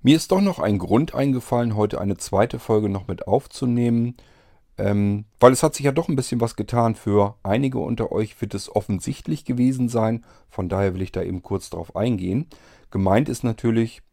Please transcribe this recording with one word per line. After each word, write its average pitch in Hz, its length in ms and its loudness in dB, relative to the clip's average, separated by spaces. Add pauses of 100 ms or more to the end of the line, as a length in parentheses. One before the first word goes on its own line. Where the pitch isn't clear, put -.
Mir 147 100 8
ist - 160 -2
doch 190 100 2
noch 196 160 0
ein 101 180 0
Grund 131 380 0
eingefallen, 123 600 -2
heute 104 220 0
eine 98 200 -4
zweite 107 400 -2
Folge 107 320 0
noch 98 180 -6
mit 90 180 -8
aufzunehmen. 120 920 2 (580)
Ähm, 101 480 0 (160)
weil 127 140 10
es - 80 0
hat 160 120 2
sich 143 120 -4
ja 139 60 2
doch 165 160 0
ein 151 80 0
bisschen 120 260 -2
was 117 140 -4
getan. 113 380 0
Für 101 480 2
einige 127 360 0
unter 113 340 -4
euch 107 300 -4
wird 104 100 -6
es - 160 -8
offensichtlich - 760 -4
gewesen 127 420 0
sein. 117 380 -2 (240)
Von 90 180 -6
daher 95 240 0
will 92 80 -8
ich 92 120 -6
da 92 100 -4
eben 90 180 -6
kurz - 300 -8
drauf 82 260 -10
eingehen. 104 520 -2 (420)
Gemeint 95 400 2
ist 123 140 -6
natürlich 113 580 -2 (100)